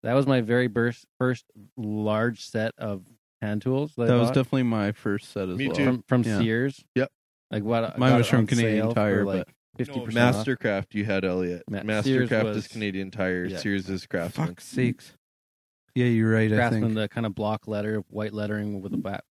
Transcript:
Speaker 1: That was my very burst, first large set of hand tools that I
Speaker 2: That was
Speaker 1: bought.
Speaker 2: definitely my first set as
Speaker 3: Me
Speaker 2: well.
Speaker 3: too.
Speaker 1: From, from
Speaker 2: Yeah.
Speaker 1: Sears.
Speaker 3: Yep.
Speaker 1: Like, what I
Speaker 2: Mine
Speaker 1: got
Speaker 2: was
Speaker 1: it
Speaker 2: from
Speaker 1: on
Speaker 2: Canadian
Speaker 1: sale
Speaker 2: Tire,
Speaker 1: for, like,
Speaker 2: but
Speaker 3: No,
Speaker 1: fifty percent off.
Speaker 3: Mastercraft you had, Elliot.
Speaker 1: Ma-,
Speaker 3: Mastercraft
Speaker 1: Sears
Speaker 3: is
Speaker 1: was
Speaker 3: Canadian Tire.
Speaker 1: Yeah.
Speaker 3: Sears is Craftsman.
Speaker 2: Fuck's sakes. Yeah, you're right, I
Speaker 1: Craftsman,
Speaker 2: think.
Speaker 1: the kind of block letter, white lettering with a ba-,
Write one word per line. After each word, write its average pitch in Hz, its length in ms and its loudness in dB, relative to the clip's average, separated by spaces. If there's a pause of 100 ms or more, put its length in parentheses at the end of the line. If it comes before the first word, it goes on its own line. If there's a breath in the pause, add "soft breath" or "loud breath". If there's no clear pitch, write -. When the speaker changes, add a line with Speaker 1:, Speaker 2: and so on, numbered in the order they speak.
Speaker 1:
That 117 120 -2
was 135 120 4
my 135 140 4
very 120 280 2
burst, 117 360 -2 (140)
first 127 260 -2 (320)
large 107 680 -2
set 113 340 -4
of 101 240 -6 (400)
hand 104 200 -4
tools 139 340 -2
that 120 80 -2
I - 20 2
Speaker 2:
That 123 80 4
was 120 140 4
Speaker 1:
bought. 131 60 -2
Speaker 2:
definitely 131 300 2
my 107 280 0
first 101 400 -6
set 95 160 -4
as 87 80 -4
Speaker 3:
Me 135 120 -4
Speaker 2:
well. 82 80 -2
Speaker 3:
too. 139 80 2
Speaker 1:
From, 127 220 0
from 127 160 4
Speaker 2:
Yeah. 110 160 0
Speaker 1:
Sears. 117 460 0 (100)
Speaker 3:
Yep. 131 160 0 (400)
Speaker 1:
Like, 104 140 -4
what 117 200 0
I - 140 -6
Speaker 2:
Mine 127 120 6
Speaker 1:
got 127 80 8
Speaker 2:
was 117 80 4
Speaker 1:
it - 40 -4
Speaker 2:
from 127 100 6
Speaker 1:
on 107 60 4
Speaker 2:
Canadian 110 400 2
Speaker 1:
sale 117 80 0
Speaker 2:
Tire, 104 260 2
Speaker 1:
for, 101 40 2
like, 95 140 -2
Speaker 2:
but - 100 -6
Speaker 3:
No, - 360 -10
Speaker 1:
fifty - 200 -6
percent 117 320 4
off. 110 100 -2
Speaker 3:
Mastercraft 107 480 -2
you 104 100 -2
had, 95 200 0
Elliot. 90 440 -2
Speaker 1:
Ma-, 101 120 -6
Speaker 3:
Mastercraft 107 240 -2
Speaker 1:
Sears 127 260 2
Speaker 3:
is 107 240 2
Speaker 1:
was 104 140 -6
Speaker 3:
Canadian 98 420 -6
Tire. 92 360 -2
Speaker 1:
Yeah. 98 120 -6
Speaker 3:
Sears 98 320 -2
is 95 160 -6
Craftsman. 90 420 -4
Speaker 2:
Fuck's - 200 -12
sakes. - 480 -4 (800)
Yeah, 123 100 2
you're 113 240 4
right, 110 220 4
I 107 40 2
Speaker 1:
Craftsman, 117 260 2
Speaker 2:
think. 110 120 0
Speaker 1:
the 107 140 -4
kind 117 180 -4
of 101 80 -6
block 110 320 -4
letter, 107 440 -4
white 107 240 -6
lettering 104 480 -6
with 95 120 -8
a - 40 -4
ba-, 101 240 -8 (100)